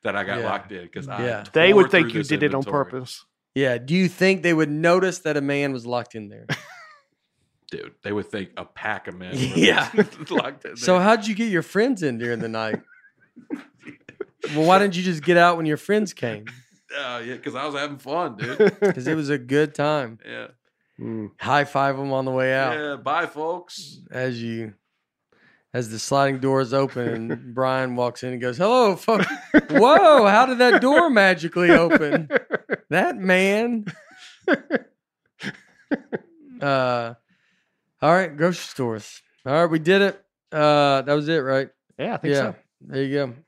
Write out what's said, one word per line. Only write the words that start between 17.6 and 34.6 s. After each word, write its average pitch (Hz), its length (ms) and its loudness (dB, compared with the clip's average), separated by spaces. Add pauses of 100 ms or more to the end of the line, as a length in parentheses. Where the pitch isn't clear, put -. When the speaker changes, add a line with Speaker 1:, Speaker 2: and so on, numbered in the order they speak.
Speaker 1:
was 139 100 -8
having 143 220 -8
fun, 147 380 -6
dude. 143 440 0
Speaker 2:
<laughs> - 0 -
'Cause 170 260 -2
it 156 80 -2
was 151 140 -4
a 147 100 -2
good 143 380 -2
time. 143 500 -4
Speaker 1:
Yeah. 117 220 -14 (500)
Speaker 3:
Mm. 113 320 -10 (100)
Speaker 2:
High 139 240 0
five 139 320 -2
'em 139 160 -6
on 135 120 -4
the 131 80 -6
way 131 200 -2
out. 131 240 -2
Speaker 1:
Yeah, 147 200 -10
bye, 143 300 -4
folks. 160 720 -12 (100)
Speaker 2:
As 127 320 -8
you, 113 320 -10 (1000)
as 123 160 -6
the 110 80 -12
sliding 139 420 0
doors 135 320 0
open 131 340 -2 (240)
and 120 240 -10
Speaker 3:
<laughs> - 0 -
Speaker 2:
Brian 131 400 -2
walks 123 300 -4
in 127 80 -8
and 123 80 -8
goes, 123 160 -6
"Hello, 208 400 2
fuck." 202 320 0 (420)
"Whoa, 294 560 8
how 214 200 8
did 254 120 -2
that 247 220 6
door 294 300 4
magically 180 600 4
open?" 165 600 4 (580)
That 208 300 0
man. 202 640 0 (640)
Speaker 3:
<laughs> 330 60 4 (2000)